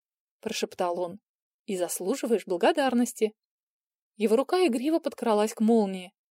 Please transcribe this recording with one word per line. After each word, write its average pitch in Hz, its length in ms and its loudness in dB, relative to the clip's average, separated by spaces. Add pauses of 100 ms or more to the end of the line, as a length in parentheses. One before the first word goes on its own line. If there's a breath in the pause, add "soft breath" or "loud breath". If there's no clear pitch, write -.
(420)
прошептал 180 580 -4
он, 180 200 -6 (460)
«и 190 120 -4
заслуживаешь 190 680 -2
благодарности». 240 880 0 (840)
Его 208 180 2
рука 359 300 2
игриво 294 340 0
подкралась 214 540 0
к - 80 -8
молнии. 202 520 2 (180)